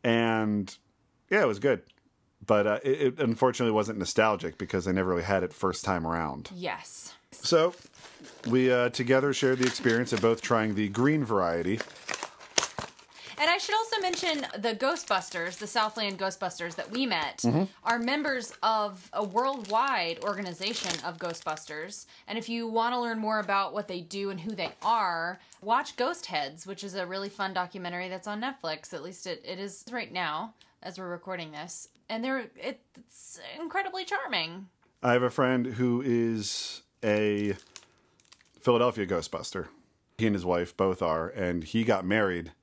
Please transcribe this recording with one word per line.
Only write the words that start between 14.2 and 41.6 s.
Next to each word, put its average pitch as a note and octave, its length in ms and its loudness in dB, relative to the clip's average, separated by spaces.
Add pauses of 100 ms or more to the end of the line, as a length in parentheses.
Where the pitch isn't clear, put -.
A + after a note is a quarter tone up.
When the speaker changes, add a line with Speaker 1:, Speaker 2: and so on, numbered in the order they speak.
Speaker 2:
the A3+ 160 0
Ghostbusters, F#3 840 -2
the G#3 100 -10
Southland G#3+ 500 0
Ghostbusters F3+ 580 -4
that - 140 -8
we B3 160 0
met, E3 340 -2
Speaker 1:
Mm-hmm. G#3 240 4 (200)
Speaker 2:
are A#3 160 2
members C4 540 -2 (100)
of G#3 480 0
a G#3 120 -2
worldwide A3 1000 0
organization F#3+ 680 -4 (120)
of E3+ 140 -6
Ghostbusters. E3 880 -8 (240)
And G#3+ 80 -6
if A3+ 100 -6
you A#3 200 -4
want A3+ 260 0
to B3 80 0
learn A3+ 180 -2
more G#3+ 200 0
about G3 340 0
what G3+ 160 -4
they F3+ 120 -6
do G3 280 -6
and F#3+ 100 -6
who G#3 160 -6
they F3 160 -4 (100)
are, F#3 580 0 (220)
watch B3 360 0
Ghost E4 300 -2
Heads, D#3 380 -4
which F#3+ 180 -10
is F#3+ 120 -10
a F#3+ 100 -2
really F#3+ 220 -6
fun G3 260 -4
documentary F3+ 540 -4
that's F#3 200 -8
on G#3 140 -6
Netflix. F#3 520 -6
At D3 100 -8
least F3+ 240 -12
it, F3 180 -8
it F3+ 140 -8
is G3 320 -10
right A#3+ 220 -6
now F3 400 -4 (280)
as F3+ 160 -12
we're F#3 120 -8
recording F3 420 -8
this. D3+ 380 -12 (180)
And A3+ 160 -4
they're, C4 220 -2 (100)
it's - 840 -12 (180)
incredibly F#4 460 -4
charming. G3 640 -4 (360)
Speaker 1:
I B2 80 4
have B2 120 6
a B2 60 2
friend B2+ 360 4
who B2 400 0
is A#2 800 0 (200)
a G#2 540 2 (1040)
Philadelphia A#2 440 4
Ghostbuster. F2+ 640 -4 (500)
He A2+ 100 2
and G#2 80 4
his F2+ 100 -4
wife F2 320 2
both F#2+ 240 2
are, E2 260 2
and F2 380 -2